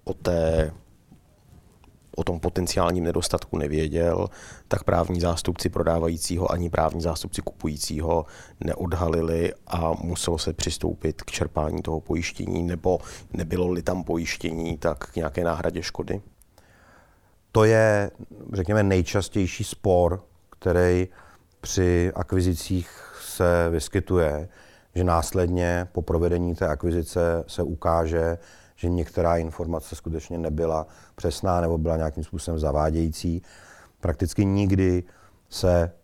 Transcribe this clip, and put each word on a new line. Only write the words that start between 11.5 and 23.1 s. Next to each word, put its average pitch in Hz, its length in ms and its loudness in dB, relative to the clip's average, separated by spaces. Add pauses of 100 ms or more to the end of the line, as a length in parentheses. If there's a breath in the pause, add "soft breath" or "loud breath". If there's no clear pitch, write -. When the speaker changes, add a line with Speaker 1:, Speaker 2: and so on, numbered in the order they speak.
Speaker 1:
toho 80 180 -4
pojištění, 87 640 -4
nebo 87 360 0 (340 loud breath)
nebylo-li 87 500 -2
tam 92 220 -2
pojištění, 82 760 -4
tak - 320 -4
k - 60 -10
nějaké 82 280 -2
náhradě 85 380 -2
škody? - 400 -6 (1300 soft breath)
Speaker 2:
To 110 120 8
je, 110 460 6 (420)
řekněme, 101 300 2
nejčastější 95 800 0
spor, 90 580 2 (280)
který 90 580 2 (520 loud breath)
při 90 540 2
akvizicích 90 760 0 (320)